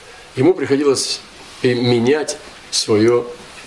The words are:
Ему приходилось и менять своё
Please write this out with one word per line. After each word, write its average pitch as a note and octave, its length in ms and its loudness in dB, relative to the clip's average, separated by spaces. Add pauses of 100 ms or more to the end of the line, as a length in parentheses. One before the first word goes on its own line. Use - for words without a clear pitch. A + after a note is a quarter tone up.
(360)
Ему D3+ 180 4
приходилось C#3 680 0 (440)
и B2 100 2
менять B2 640 0 (320)
своё A#2 560 0 (420)